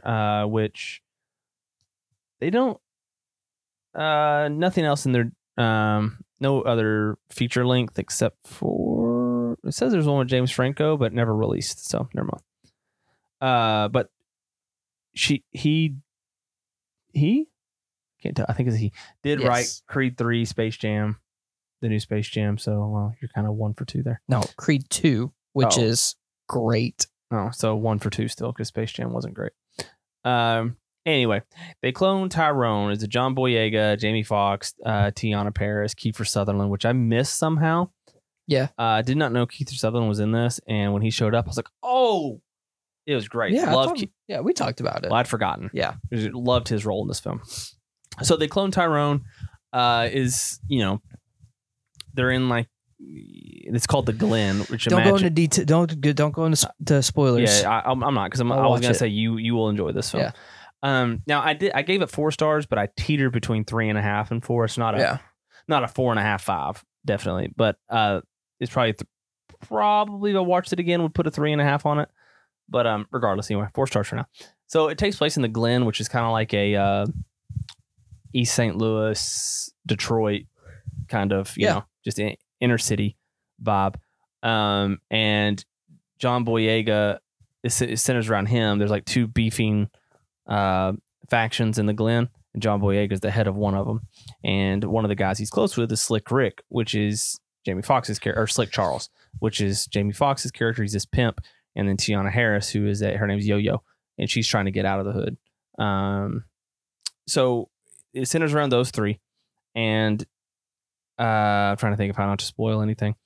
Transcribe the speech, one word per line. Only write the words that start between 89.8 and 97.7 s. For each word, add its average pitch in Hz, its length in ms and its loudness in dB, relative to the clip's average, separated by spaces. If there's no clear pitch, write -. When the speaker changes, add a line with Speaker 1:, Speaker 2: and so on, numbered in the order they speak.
Speaker 1:
uh, 95 460 0
factions 113 480 0
in 104 80 0
the 104 80 2
Glen, 117 360 0
and 107 100 -6
John 104 180 0
Boyega 101 300 2
is 98 80 -2
the 104 120 -2
head 104 160 2
of 95 80 -2
one 101 200 0
of 98 120 -2
'em. 110 200 -6
And 98 420 0
one 107 200 0
of 101 40 0
the 104 60 0
guys 95 220 0
he's - 140 -8
close 202 260 0
with 117 140 -2
is 107 100 -2
Slick - 300 -2
Rick, 123 380 0
which 110 260 -4
is 104 440 -2
Jamie 95 180 -4